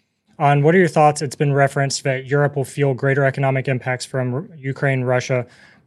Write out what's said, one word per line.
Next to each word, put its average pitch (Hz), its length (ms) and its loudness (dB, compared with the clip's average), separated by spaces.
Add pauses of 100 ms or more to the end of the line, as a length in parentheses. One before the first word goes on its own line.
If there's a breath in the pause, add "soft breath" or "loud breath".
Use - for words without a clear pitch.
(400)
On 143 240 4
what 160 100 4
are 185 40 6
your 180 100 4
thoughts? 151 340 2
It's 135 140 -8
been 143 180 0
referenced 139 520 0
that 131 220 -4
Europe 143 280 0
will 139 80 -2
feel 139 300 -2
greater 135 320 0
economic 135 420 -2
impacts 127 380 -4
from 127 280 -6
R-, 160 220 -8
Ukraine, 135 480 -2
Russia 123 420 -2 (420 soft breath)